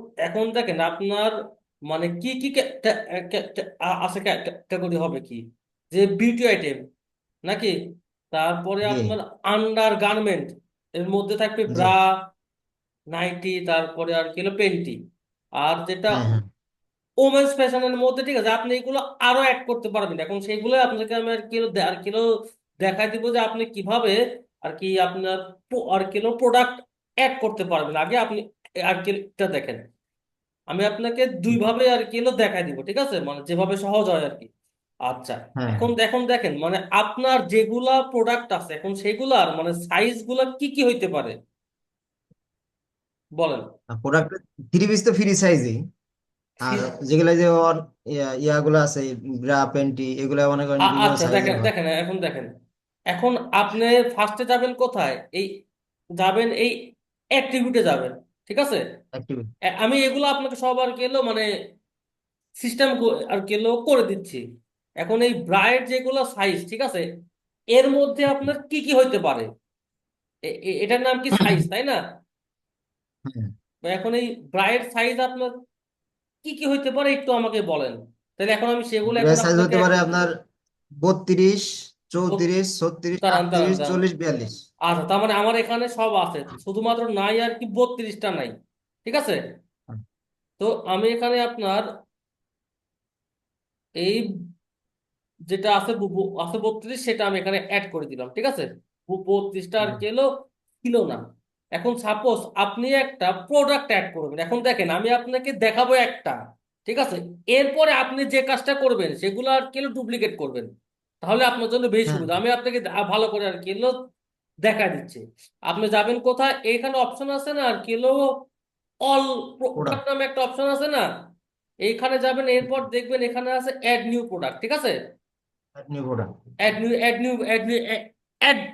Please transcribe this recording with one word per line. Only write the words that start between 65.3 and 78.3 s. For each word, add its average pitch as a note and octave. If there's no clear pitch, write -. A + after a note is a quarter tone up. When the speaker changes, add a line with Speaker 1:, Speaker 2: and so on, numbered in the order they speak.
Speaker 1:
ব্রায়ের G3
যেগুলো B3+
সাইজ, G3
ঠিক A3
আছে? F#3+
এর B3+
মধ্যে C#4+
আপনার C#4
কি D4+
কি C#4+
হইতে B3+
পারে? C3+
এ-, D#3
এ-, F3+
এটার A#3+
নাম B3+
কি B3+
সাইজ, F#3+
তাই A3
না? C4+
Speaker 2:
হুম। A#2
Speaker 1:
তো E3
এখন F#3
এই A#3+
ব্রায়ের G3
সাইজ A#3+
আপনার B3+
কি D4+
কি D4
হইতে C#4
পারে C#4
একটু C4+
আমাকে A3+
বলেন। C#3+